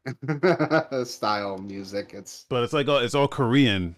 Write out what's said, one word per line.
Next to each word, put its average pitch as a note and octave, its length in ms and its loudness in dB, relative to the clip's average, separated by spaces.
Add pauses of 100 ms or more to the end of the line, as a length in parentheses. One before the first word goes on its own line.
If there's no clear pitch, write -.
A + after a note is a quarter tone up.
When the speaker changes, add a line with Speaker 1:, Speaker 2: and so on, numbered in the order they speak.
Speaker 1:
<laughs> D3 1000 0
style G#2 520 -4
music. G2 560 -10
It's - 360 -18
Speaker 2:
But B2 140 0
it's, A#2+ 100 -4
like, C#3+ 160 0
all, C#3+ 80 4
it's A#2+ 180 0
all C#3 140 4
Korean, A2+ 680 2